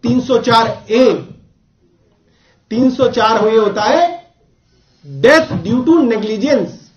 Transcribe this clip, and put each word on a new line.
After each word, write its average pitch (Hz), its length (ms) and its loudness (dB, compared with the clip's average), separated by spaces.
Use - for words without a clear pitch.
तीन 247 160 0
सौ 247 200 -2
चार 226 260 0
ए। 233 220 4
तीन 247 200 0
सौ 254 200 0
चार 220 300 0
हुए 220 180 2
होता 202 260 -2
है 320 220 2
death 294 460 2
due 233 200 -2
to 330 220 2
negligence। 214 680 -2